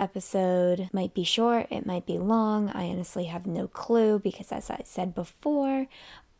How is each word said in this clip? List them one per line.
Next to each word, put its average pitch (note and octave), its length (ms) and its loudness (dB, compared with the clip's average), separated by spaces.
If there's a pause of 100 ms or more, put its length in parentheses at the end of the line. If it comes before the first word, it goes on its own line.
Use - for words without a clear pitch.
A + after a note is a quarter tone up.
episode F#3 920 2
might F#3+ 220 -2
be F#3 80 0
short, A#3 480 2
it - 160 -4
might F3+ 200 -2
be E3+ 120 0
long. G#3+ 520 2
I F3+ 160 -4
honestly F3 400 -4
have F3 200 -6
no E3+ 220 -4
clue A3 500 2
because, G3 320 -6
as - 180 -8
I - 160 -6
said F#3 300 -6
before, C4+ 720 -2 (540)